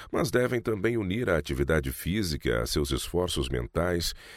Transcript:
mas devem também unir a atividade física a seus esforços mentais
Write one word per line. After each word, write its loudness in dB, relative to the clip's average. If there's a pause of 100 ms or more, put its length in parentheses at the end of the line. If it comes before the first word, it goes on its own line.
(100)
mas 0
devem 2
também 0
unir 0
a 6
atividade 2
física 0
a -2
seus 0
esforços -2
mentais -2 (220)